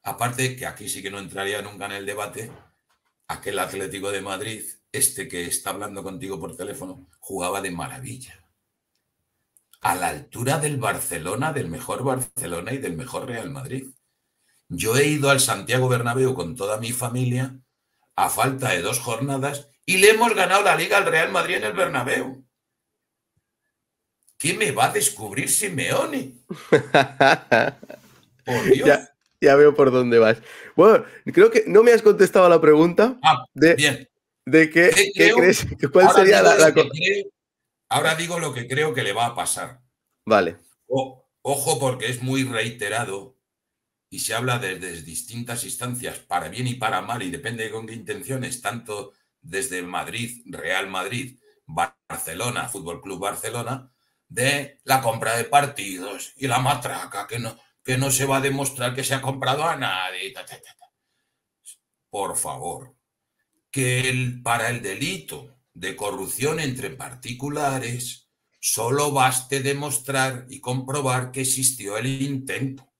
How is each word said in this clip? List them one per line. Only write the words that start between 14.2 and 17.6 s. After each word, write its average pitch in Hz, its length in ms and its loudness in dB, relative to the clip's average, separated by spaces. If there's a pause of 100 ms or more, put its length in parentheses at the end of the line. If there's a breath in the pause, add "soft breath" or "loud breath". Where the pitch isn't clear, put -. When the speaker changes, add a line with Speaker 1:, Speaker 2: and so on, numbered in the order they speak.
Speaker 1:
Yo 107 260 -2
he 147 120 4
ido 139 220 2
al 135 120 4
Santiago 117 480 0
Bernabéu 120 440 0
con 85 220 -6
toda 104 240 -4
mi 117 140 -6
familia, 123 680 -4 (560)